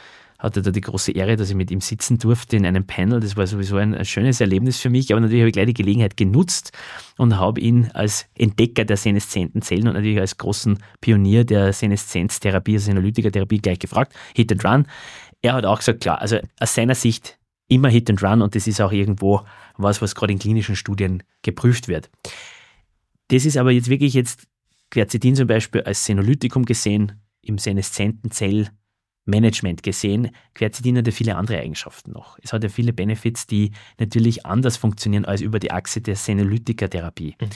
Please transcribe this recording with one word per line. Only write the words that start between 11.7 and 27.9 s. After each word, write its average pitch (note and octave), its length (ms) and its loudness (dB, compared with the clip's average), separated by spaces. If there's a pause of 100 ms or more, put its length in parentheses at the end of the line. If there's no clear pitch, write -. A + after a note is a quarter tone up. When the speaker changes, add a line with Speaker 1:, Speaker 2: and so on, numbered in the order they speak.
Speaker 1:
Seneszenztherapie, G2 1040 -2
also G#2 120 0
Senolytikertherapie, G2+ 720 0
gleich F#2 200 -2
gefragt, - 360 -2 (200)
Hit A#2 160 2
and F#2+ 140 0
Run. B2+ 240 4 (540)
Er A#2+ 100 2
hat B2 120 -2
auch G2+ 140 2
gesagt, A2+ 220 0
klar, E2 200 0
also G#2+ 200 0 (180)
aus - 160 -2
seiner B2 220 2
Sicht - 420 -2 (300)
immer C3 200 6
Hit A#2 220 4
and G2 100 2
Run G#2 220 4
und G#2 140 0
das G2 100 -2
ist G#2+ 140 -2
auch G2 100 4
irgendwo G2 520 2 (340)
was, G2+ 260 0
was G2+ 140 -4
gerade G#2+ 160 0
in F#2+ 80 -2
klinischen G#2+ 340 0
Studien F#2 480 -4 (200)
geprüft A#2+ 440 0
wird. D#2+ 240 -6 (1200)
Das C3 160 4
ist D3 120 0
aber B2+ 140 2
jetzt B2 180 2
wirklich C3+ 260 2
jetzt - 340 -2 (420)
Quercetin A#2+ 460 0
zum C3 100 2
Beispiel A2 360 0
als - 220 -4
Senolytikum A#2 600 0
gesehen, G#2 480 -2 (300)
im G#2 160 -6
seneszenten G#2 720 -4